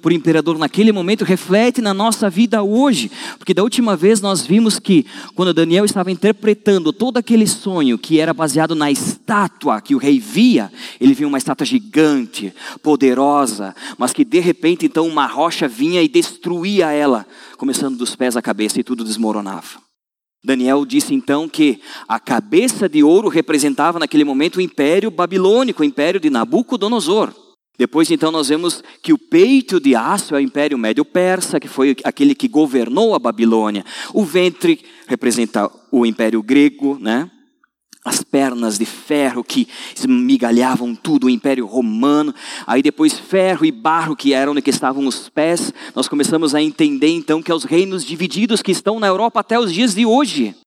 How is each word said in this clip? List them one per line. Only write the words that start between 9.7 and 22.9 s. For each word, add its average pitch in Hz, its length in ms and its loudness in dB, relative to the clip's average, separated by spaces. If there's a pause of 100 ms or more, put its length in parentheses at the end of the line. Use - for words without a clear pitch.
que 143 120 -2
o 131 40 0
rei 135 200 2
via, 123 540 2 (260)
ele 131 140 4
via 143 160 -2
uma 143 80 -2
estátua 135 300 -4
gigante, 120 840 0 (320)
poderosa, 131 920 0 (220)
mas 123 160 -4
que 147 100 2
de 135 160 0
repente 170 460 0
então 160 200 0
uma 151 200 -2
rocha 139 420 -2
vinha 151 340 0
e 156 60 4
destruía 170 840 -2
ela, 139 340 0 (320)
começando 131 400 -4
dos 117 180 -6
pés 123 220 -2
à - 20 0
cabeça, 107 400 -4
e - 20 -2
tudo 120 220 -6
desmoronava. 107 800 -6 (600)
Daniel 131 400 0
disse 135 300 -2
então 143 340 -2
que 143 320 2 (280)
a 113 100 -2
cabeça 165 680 0
de 151 120 2